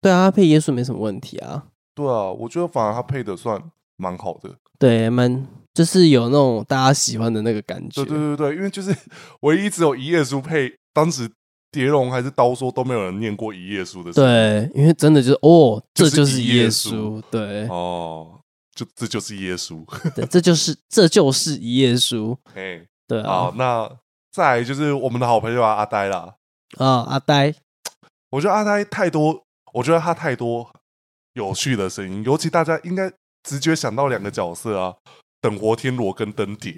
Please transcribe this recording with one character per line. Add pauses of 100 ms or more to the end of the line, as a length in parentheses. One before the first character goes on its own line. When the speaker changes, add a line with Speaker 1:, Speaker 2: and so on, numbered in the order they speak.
Speaker 1:
对
啊，
他
配
一
页
书
没
什
么
问
题
啊。 (300)
Speaker 2:
对
啊，
我
觉
得
反
而
他
配
得
算 (340)
蛮
好
的。 (280)
Speaker 1:
对，
蛮， (260)
就
是
有
那
种
大
家
喜
欢
的
那
个
感
觉。
Speaker 2:
对，
对，
对，
对，
因
为
就
是 (220)
<laughs>
唯
一
只
有
一
页
书
配， (160)
当
时 (400)
蝶
龙
还
是
刀
说
都
没
有
人
念
过
一
页
书
的
时
候。
Speaker 1:
对，
因
为
真
的
就
是，
哦， (120)
Speaker 2:
就
是
Speaker 1:
这
就
是
一
页
书，
Speaker 2:
一
页
书。
Speaker 1:
对。
Speaker 2:
哦， (360)
就， (100)
这
就
是
一
页
书。 (140)
<laughs>
Speaker 1:
对，
这
就
是， (140)
这
就
是
一
页
书。 (180)
Speaker 2:
嘿。 (220)
Speaker 1:
对
啊。
Speaker 2:
好，
那 (400)
再
来
就
是
我
们
的
好
朋
友
啊，
阿
呆
啦。 (420)
Speaker 1:
啊，
阿
呆。 (800)
Speaker 2:
我
觉
得
阿
呆
太
多， (300)
我
觉
得
他
太
多 (640)
有
趣
的
声
音，
尤
其
大
家
应
该 (320)
直
觉
想
到
两
个
角
色
啊， (460)
等
活
天
罗
跟
灯
蝶